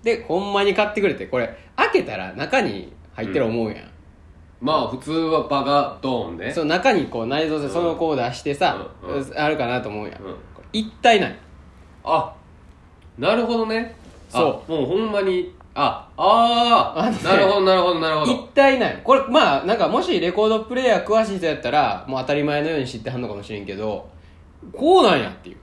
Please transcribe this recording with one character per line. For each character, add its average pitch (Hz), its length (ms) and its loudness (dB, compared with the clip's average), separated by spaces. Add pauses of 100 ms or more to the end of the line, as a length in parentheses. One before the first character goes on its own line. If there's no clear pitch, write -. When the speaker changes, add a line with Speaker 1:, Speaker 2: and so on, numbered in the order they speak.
Speaker 1:
で、 226 240 -2
ほ 160 100 0
ん 202 160 -2
ま 202 100 2
に 202 100 4
買 208 140 2
っ - 60 -8
て - 80 -2
く 196 60 2
れ - 80 0
て、 95 100 -10
こ 127 140 -4
れ、 113 180 -4 (180)
開 - 160 2
け 381 120 2
た 107 140 -10
ら 92 160 -10
中 160 280 0
に 107 320 -6 (200)
入 110 120 -8
っ - 40 -8
て 139 100 -2
る 127 60 2
思 113 200 -2
う 107 40 -4
や 98 40 -8
ん。 - 40 -12
Speaker 2:
う - 20 -16
ん。 - 100 -20 (720)
ま 139 120 0
あ、 135 140 0
普 127 100 -8
通 143 140 -10
は 160 360 0
場 139 160 -2
が 143 380 0
ド 123 260 -4
ー 85 60 -10
ン 85 40 -12
で。 107 160 -8
Speaker 1:
そ 170 100 -2
う、 - 20 0
中 185 280 2
に 151 140 0
こ 117 140 -6
う 113 60 -4
内 151 200 -2
蔵 151 120 -2
で、 147 60 -4
Speaker 2:
う 135 40 -6
ん。 - 20 -8
Speaker 1:
そ 170 100 -2
の 170 140 0
こ 165 160 -2
う 147 40 0
出 123 180 -2
し - 100 -14
て 143 100 -4
さ、 - 340 -2 (160)
Speaker 2:
う 90 80 -10
ん、 - 40 -4
う 139 40 -2
ん。 - 180 -8
Speaker 1:
あ 151 120 0
る 151 80 0
か 127 100 -2
な 123 140 -2
と 117 80 -8
思 104 140 -8
う 101 40 -10
や - 100 -14
ん。 - 40 -18
Speaker 2:
う 98 80 -14
ん。 87 60 -12 (380)
Speaker 1:
一 214 160 -4 (120)
体 233 180 6
な 175 80 0
い。 - 80 -10 (680)
Speaker 2:
あ、 - 320 -2 (840)
な 156 180 2
る 233 120 0
ほ 233 100 0
ど 220 80 0
ね。 226 300 -4 (360)
あ、 - 60 -4
Speaker 1:
そ 156 300 0
う。 160 40 -8
Speaker 2:
も 156 120 0
う - 20 0
ほ 156 100 -2
ん 214 160 -2
ま 202 120 0
に、 180 320 -2 (180)
あ、 - 420 -2
あ 233 800 4
ー。 160 60 -2
Speaker 1:
あ 202 40 2
の 240 60 0
ね、 185 120 -6
Speaker 2:
な 185 120 4
る 196 120 6
ほ 202 120 2
ど、 190 60 2
な 190 100 6
る 185 60 4
ほ 180 140 2
ど、 160 40 -2
な 160 120 0
る 156 80 2
ほ 151 80 0
ど。 123 40 2
Speaker 1:
一 - 180 -4
体 269 300 6
な 208 100 2
い。 - 140 -8
こ 254 120 6
れ、 262 120 2
ま 233 360 4
あ、 - 20 -10
な 196 80 2
ん 233 40 2
か 190 100 2
も 240 160 0
し 339 160 0
レ 170 120 0
コ 208 120 2
ー 220 60 4
ド 220 160 2
プ 247 100 -10
レ 262 80 0
イ - 20 -2
ヤ 214 140 4
ー - 40 -4
詳 220 220 2
し 196 80 -6
い 190 40 -4
人 170 100 -2
や 151 80 0
っ 139 60 -12
た 120 100 -4
ら、 120 360 0
も 131 100 -4
う - 40 -2
当 127 60 -6
た 147 80 0
り 147 80 0
前 147 180 0
の 156 80 -2
よ 160 80 -2
う - 20 0
に 127 80 -4
知 123 120 -10
っ - 20 -12
て - 80 -8
は 127 80 -6
ん 123 60 -6
の 117 40 -6
か 104 60 -8
も 101 80 -10
し 98 100 -14
れ 104 80 -8
ん 98 60 -12
け 98 100 -10
ど、 104 320 -6 (640)
こ 359 280 4
う 330 40 6
な 196 120 6
ん 135 40 0
や 95 120 -6
っ - 60 -16
て - 120 -20
い - 40 -20
う。 - 100 -20